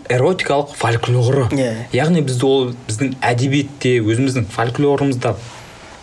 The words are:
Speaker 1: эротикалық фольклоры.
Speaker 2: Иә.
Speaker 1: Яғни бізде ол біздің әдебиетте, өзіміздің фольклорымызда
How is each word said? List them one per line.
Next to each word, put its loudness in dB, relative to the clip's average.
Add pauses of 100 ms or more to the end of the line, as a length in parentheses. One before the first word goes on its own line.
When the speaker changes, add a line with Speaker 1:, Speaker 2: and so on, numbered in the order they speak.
Speaker 1:
эротикалық 0
фольклоры. 2
Speaker 2:
Иә. 0 (200)
Speaker 1:
Яғни 2
бізде -2
ол 2 (140)
біздің -4
әдебиетте, 0
өзіміздің 0
фольклорымызда 0 (680)